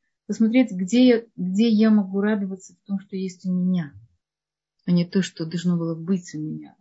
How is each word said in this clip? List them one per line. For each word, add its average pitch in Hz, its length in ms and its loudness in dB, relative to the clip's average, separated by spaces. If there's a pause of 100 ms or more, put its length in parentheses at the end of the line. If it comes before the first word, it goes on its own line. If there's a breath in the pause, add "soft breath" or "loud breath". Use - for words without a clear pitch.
(260)
Посмотреть, 226 460 2
где 208 360 4
я, 233 160 4 (120)
где 190 320 0
я 220 220 4
могу 196 300 2
радоваться 196 540 -4
в - 120 -20
том, 196 140 -6
что - 160 -14
есть 190 300 -10
у 185 60 -2
меня, 180 400 -2 (920)
а 180 80 -2
не 175 120 4
то, 185 180 0
что - 220 -10
должно 175 320 -2
было 165 180 -4
быть 175 400 -6
у 151 60 -8
меня, 156 400 -10